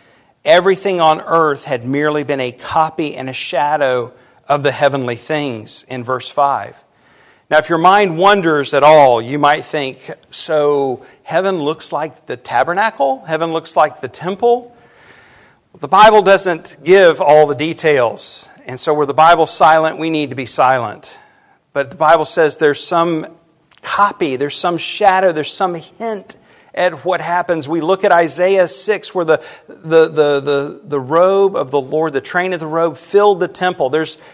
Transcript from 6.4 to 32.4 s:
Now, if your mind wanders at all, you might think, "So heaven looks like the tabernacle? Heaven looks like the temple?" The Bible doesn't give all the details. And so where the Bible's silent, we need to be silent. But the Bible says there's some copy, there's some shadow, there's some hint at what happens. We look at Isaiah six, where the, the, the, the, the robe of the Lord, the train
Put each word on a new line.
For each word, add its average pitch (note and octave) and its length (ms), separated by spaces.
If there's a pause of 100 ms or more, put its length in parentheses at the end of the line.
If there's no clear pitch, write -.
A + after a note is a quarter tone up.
Now, D3+ 80
if D3+ 120
your E3+ 80
mind F#3 400
wanders E3 560
at C#3 100
all, C#3+ 380
you B2+ 180
might D3 240
think, C3 460 (200)
"So D3 760 (180)
heaven F#3 340
looks D3 340
like D3+ 340
the B2 120
tabernacle? G#3 880
Heaven E3 280
looks - 220
like D#3 260
the C3 60
temple?" A#3+ 680 (1040)
The C#3 80
Bible G#3+ 340
doesn't F#3 640
give E3+ 380
all D3+ 260
the C#3+ 80
details. C#3+ 920 (160)
And B2+ 160
so D#3 140
where D3 140
the C#3 60
Bible's D#3+ 380
silent, D#3+ 460
we D#3+ 140
need D3+ 180
to B2+ 60
be B2+ 100
silent. B2+ 720 (560)
But C#3 160
the - 80
Bible D#3 280
says D3+ 320
there's D3 240
some E3+ 460 (540)
copy, F#3+ 540
there's C#3 200
some F3 220
shadow, F#3+ 540
there's D#3 200
some F#3 220
hint G3+ 600 (380)
at E3 300
what F3 180
happens. E3+ 460
We E3 140
look F#3 220
at G3+ 80
Isaiah F3 560
six, - 480
where F3+ 100
the, D#3 180 (240)
the, D#3+ 400
the, D3 320
the, C#3+ 440
the D3 160
robe F#3 560
of C#3 160
the C#3 100
Lord, D3+ 320
the C3+ 80
train F#3 320